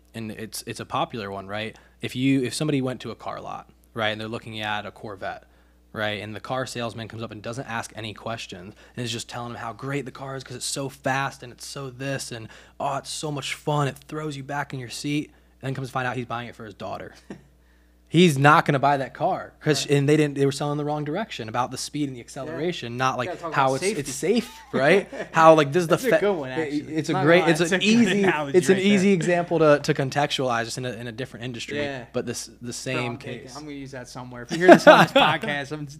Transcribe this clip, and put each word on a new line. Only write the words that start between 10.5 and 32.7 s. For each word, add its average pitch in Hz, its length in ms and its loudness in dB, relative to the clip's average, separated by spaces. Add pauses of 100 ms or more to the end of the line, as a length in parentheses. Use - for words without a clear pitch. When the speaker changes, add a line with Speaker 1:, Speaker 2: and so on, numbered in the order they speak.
Speaker 1:
it's 117 80 -12
so 139 240 -6
fast 135 560 -4
and 120 80 -18
it's - 120 -18
so 139 240 -12
this 135 440 -8
and, 110 160 -12 (320)
"Oh, 139 160 -2
it's 135 140 -8
so - 200 -8
much 139 240 -6
fun. 147 320 0
It 131 100 -4 (120)
throws 156 280 -8
you 139 60 -12
back 139 320 -6
in 135 60 -8
your 120 80 -12
seat." 147 380 -4 (360)
And 131 60 -4
then 135 60 -4
comes 135 140 -8
to - 40 -14
find 127 160 -2
out 120 80 -4
he's 123 100 -6
buying 117 220 -8
it 110 80 -18
for 120 80 -16
his 104 100 -16
daughter. - 400 -12 (160)
<laughs> - 40 -12 (720)
He's 165 320 6
not 147 260 8
gonna 143 140 2
buy 139 200 4
that 131 140 -6
car 156 460 -4
'cause 151 300 0
Speaker 2:
Right. 147 80 4
Speaker 1:
and 139 120 2
they 151 80 6
didn't, 147 200 2
they 139 100 2
were 135 60 2
selling 147 260 -4
the 147 60 -4
wrong 151 180 -4
direction 147 460 -6
about 120 240 -4
the 123 60 -10
speed 147 300 -6
and 131 80 -10
the 120 40 -16
acceleration, 147 720 -8
Speaker 2:
Yeah. 123 60 -8
Speaker 1:
not, 131 200 0
like, 127 120 -2
Speaker 2:
Gotta 170 100 -8
talk 165 140 -8
Speaker 1:
how 135 200 4
Speaker 2:
about 131 80 -2
Speaker 1:
it's, 196 160 0
it's 139 140 -6
Speaker 2:
safety. 196 340 2
Speaker 1:
safe, - 120 -18 (140)
right? 147 360 4 (120)
Speaker 2:
<laughs> - 120 -12
Speaker 1:
How, 160 220 10
like, 147 180 4
this 175 80 2
is 170 80 -2
the 165 80 4
Speaker 2:
That's 247 80 -2
a 254 60 2
Speaker 1:
fa-, 160 100 6
Speaker 2:
good 202 120 2
one, 143 180 -4
Speaker 1:
it, 127 80 -4
Speaker 2:
actually. 147 360 -4
Speaker 1:
it's 156 140 -2
a 165 60 0
Speaker 2:
Not 135 100 2
Speaker 1:
great, 170 160 8
Speaker 2:
gonna 160 100 4
Speaker 1:
it's 160 100 4
Speaker 2:
lie, 180 60 4
Speaker 1:
an 160 60 0
Speaker 2:
that's 185 120 0
a - 20 4
good 226 220 6
Speaker 1:
easy, 202 140 4
Speaker 2:
analogy 156 360 4
Speaker 1:
it's 180 100 2
an 190 80 8
Speaker 2:
right 190 80 0
Speaker 1:
easy 202 240 6
Speaker 2:
there. 202 80 6
Speaker 1:
example 175 420 0
to, 147 240 8
to 151 120 2
contextualize 135 720 0
just 117 120 -8
in 131 60 -8
a, 123 80 -6
in 120 160 -10
a 117 40 -10
different 117 320 -10
industry, 127 340 -8
Speaker 2:
Yeah. 139 340 -6
Speaker 1:
but 123 120 -4
this, 117 220 -8
the - 140 -20
Speaker 2:
Bro, 120 100 -12